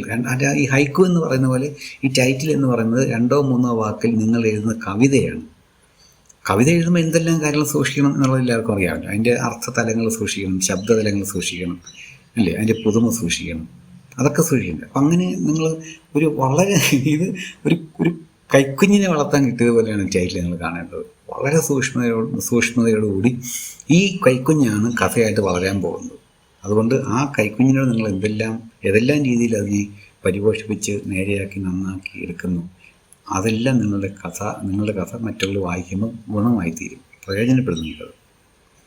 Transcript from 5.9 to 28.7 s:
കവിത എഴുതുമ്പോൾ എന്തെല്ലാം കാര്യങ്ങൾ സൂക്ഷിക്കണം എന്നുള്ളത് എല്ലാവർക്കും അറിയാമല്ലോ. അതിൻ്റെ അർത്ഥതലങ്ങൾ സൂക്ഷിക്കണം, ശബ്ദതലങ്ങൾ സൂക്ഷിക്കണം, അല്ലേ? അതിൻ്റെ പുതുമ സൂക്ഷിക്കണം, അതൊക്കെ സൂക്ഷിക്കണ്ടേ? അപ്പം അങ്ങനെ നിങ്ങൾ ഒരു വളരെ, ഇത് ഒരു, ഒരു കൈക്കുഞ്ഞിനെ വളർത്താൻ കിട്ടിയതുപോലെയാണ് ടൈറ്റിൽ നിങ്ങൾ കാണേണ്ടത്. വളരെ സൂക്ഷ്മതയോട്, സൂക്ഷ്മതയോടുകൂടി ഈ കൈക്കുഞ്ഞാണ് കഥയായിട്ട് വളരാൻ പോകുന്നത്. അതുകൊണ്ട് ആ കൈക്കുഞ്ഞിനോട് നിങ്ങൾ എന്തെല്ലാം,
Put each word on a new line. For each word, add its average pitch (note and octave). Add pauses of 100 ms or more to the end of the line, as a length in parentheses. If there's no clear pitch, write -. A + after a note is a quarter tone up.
കവിത A2
എഴുതുമ്പോൾ E3+
എന്തെല്ലാം E3
കാര്യങ്ങൾ D3+
സൂക്ഷിക്കണം C#3+
എന്നുള്ളത് C3
എല്ലാവർക്കും A#2
അറിയാമല്ലോ. E2
അതിൻ്റെ A2+
അർത്ഥതലങ്ങൾ A2+
സൂക്ഷിക്കണം, G2
ശബ്ദതലങ്ങൾ G2+
സൂക്ഷിക്കണം, F2+ (600)
അല്ലേ? F#2+
അതിൻ്റെ A2
പുതുമ A2
സൂക്ഷിക്കണം, E2+ (480)
അതൊക്കെ C#3+
സൂക്ഷിക്കണ്ടേ? F#2+
അപ്പം -
അങ്ങനെ E3+
നിങ്ങൾ D#3+ (480)
ഒരു D3 (100)
വളരെ, D3+ (300)
ഇത് D#3 (380)
ഒരു, D#3 (220)
ഒരു E3+ (400)
കൈക്കുഞ്ഞിനെ F#3
വളർത്താൻ D3
കിട്ടിയതുപോലെയാണ് A2+
ടൈറ്റിൽ F2+
നിങ്ങൾ F2
കാണേണ്ടത്. E2+ (240)
വളരെ D3
സൂക്ഷ്മതയോട്, B2 (100)
സൂക്ഷ്മതയോടുകൂടി A2+ (600)
ഈ E3 (160)
കൈക്കുഞ്ഞാണ് B2+
കഥയായിട്ട് A2
വളരാൻ F#2+
പോകുന്നത്. E2+ (480)
അതുകൊണ്ട് G#2+ (140)
ആ G#2 (120)
കൈക്കുഞ്ഞിനോട് C3
നിങ്ങൾ A2+
എന്തെല്ലാം, G#2+ (300)